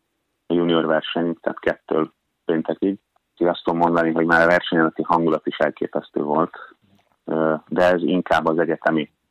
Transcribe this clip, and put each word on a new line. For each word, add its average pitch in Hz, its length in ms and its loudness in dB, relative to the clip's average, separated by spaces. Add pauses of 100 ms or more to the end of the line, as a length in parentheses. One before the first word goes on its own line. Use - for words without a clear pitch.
(460)
a 85 80 -2
junior 85 320 2
verseny, 82 540 -2
tehát - 200 -6
kettől 80 520 -4 (320)
péntekig. 85 540 -2 (340)
Úgyhogy 85 140 -2
azt 87 180 -2
tudom 85 140 -2
mondani, 85 340 2
hogy 82 140 0
már 82 160 4
a 82 40 6
verseny 87 320 2
előtti 80 240 0
hangulat 82 440 0
is - 100 -6
elképesztő 76 640 -4
volt. 76 340 -2 (680)
Ö, 80 300 0 (140)
de 90 140 0
ez 90 200 4
inkább 82 440 0
az 80 120 2
egyetemi, 80 520 -2 (200)